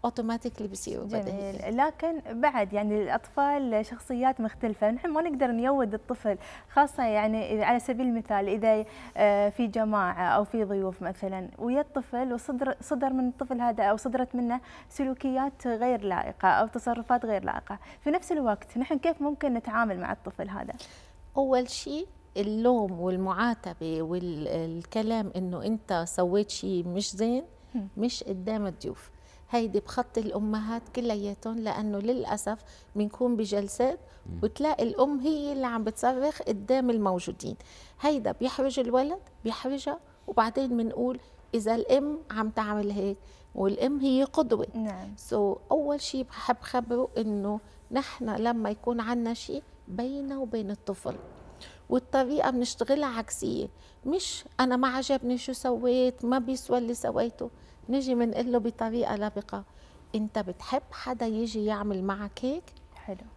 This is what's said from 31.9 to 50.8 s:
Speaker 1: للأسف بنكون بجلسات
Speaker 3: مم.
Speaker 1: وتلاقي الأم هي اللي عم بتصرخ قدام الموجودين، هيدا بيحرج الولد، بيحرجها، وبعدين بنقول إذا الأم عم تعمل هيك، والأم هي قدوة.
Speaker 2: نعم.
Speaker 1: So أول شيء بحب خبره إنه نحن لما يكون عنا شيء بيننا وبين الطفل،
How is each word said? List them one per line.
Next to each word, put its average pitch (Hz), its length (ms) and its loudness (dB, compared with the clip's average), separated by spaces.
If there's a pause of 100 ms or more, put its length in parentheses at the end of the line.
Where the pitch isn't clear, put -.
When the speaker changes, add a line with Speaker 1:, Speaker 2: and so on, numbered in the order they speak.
Speaker 1:
للأسف 214 600 -2 (380)
بنكون 220 400 2
بجلسات 208 600 0 (280)
Speaker 3:
مم. 85 160 -8
Speaker 1:
وتلاقي 285 420 0
الأم 269 360 2
هي 285 320 0
اللي 269 140 -2
عم 233 180 -2
بتصرخ 254 580 0
قدام 247 480 2
الموجودين، 190 640 0 (440)
هيدا 269 320 2
بيحرج 262 460 0
الولد، 262 400 4 (260)
بيحرجها، 262 540 -2 (280)
وبعدين 240 500 2
بنقول 240 440 0 (340)
إذا 220 200 2
الأم 285 440 4 (120)
عم 220 200 0
تعمل 208 400 0
هيك، 202 260 0 (380)
والأم 233 460 2
هي 262 240 4
قدوة. 240 500 2
Speaker 2:
نعم. 202 400 -6 (160)
Speaker 1:
So 233 40 0 (360)
أول 294 300 2
شيء 262 240 -4
بحب - 360 -2
خبره 240 480 0 (100)
إنه 208 420 0 (300)
نحن 247 400 -4
لما 220 400 0
يكون 233 300 -2
عنا 233 340 0
شيء - 280 -8 (260)
بيننا 269 500 -4
وبين 220 320 -4
الطفل، - 460 -6 (720)